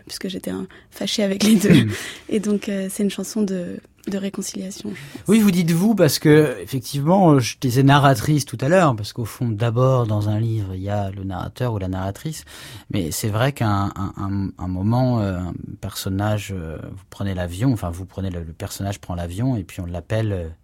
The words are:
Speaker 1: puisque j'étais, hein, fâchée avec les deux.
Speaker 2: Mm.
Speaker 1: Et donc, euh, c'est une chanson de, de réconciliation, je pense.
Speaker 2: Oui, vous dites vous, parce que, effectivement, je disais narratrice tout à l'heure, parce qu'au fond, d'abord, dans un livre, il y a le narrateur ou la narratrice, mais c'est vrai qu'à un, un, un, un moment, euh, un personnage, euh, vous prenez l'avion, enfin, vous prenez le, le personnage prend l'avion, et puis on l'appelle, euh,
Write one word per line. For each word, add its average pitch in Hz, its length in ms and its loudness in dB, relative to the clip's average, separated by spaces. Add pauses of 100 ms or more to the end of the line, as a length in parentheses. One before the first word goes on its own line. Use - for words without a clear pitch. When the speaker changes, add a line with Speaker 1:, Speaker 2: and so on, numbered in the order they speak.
Speaker 1:
puisque - 220 -10
j'étais, 190 220 -8
hein, 190 160 -6 (240)
fâchée - 320 -4
avec 196 200 0
les 214 140 8
deux. 170 280 8
Speaker 2:
Mm. 107 60 0 (400)
Speaker 1:
Et 214 100 2
donc, 202 300 -2
euh, 190 200 -4
c'est 208 120 -4
une 202 80 2
chanson 196 320 -4
de, 190 380 -4 (260)
de 202 120 -4
réconciliation, 196 720 -8
je 196 40 -10
pense. - 340 -10
Speaker 2:
Oui, 220 120 8
vous 208 100 8
dites 175 220 2
vous, 190 220 4
parce 175 240 4
que, 151 440 6
effectivement, 147 760 4
je 117 200 0
disais 131 240 2
narratrice 139 640 4
tout - 160 -10
à 135 80 -2
l'heure, 165 260 4
parce 107 200 -8
qu'au 120 100 -6
fond, 117 240 -6
d'abord, 120 580 2
dans 107 220 0
un 107 100 0
livre, 110 360 -2
il 92 80 -8
y 98 80 -4
a 101 200 -2
le 98 140 -10
narrateur 95 480 -4
ou 107 60 -4
la 92 100 -4
narratrice, 98 560 -6 (460)
mais 85 200 -2
c'est - 200 -4
vrai 120 220 0
qu'à 123 140 -4
un, 101 200 0 (100)
un, 95 220 -6
un, 98 300 -4 (100)
un 90 100 -6
moment, 113 520 0
euh, 98 180 -2
un 90 160 -6 (260)
personnage, 101 720 -4
euh, 80 280 -8
vous - 260 -16
prenez 98 260 -6
l'avion, 90 380 -2
enfin, 101 160 -2
vous 87 160 -8
prenez 95 240 -8
le, 87 120 -6
le 80 120 -10
personnage 98 480 -8
prend - 140 -10
l'avion, 90 420 -4
et 98 80 -4
puis - 160 -12
on 90 60 -8
l'appelle, 104 460 -4
euh, 87 160 -4 (160)